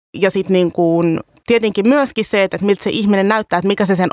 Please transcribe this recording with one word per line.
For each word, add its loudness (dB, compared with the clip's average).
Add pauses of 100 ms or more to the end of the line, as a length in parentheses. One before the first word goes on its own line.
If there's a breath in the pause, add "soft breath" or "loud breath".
(140)
ja 0
sit -4
niin 2
kuin 0 (260)
tietenkin 0
myöskin 0
se, 0
että, -2
että -4
miltä 0
se -2
ihminen 2
näyttää, -2
että -2
mikä 0
se 0
sen 0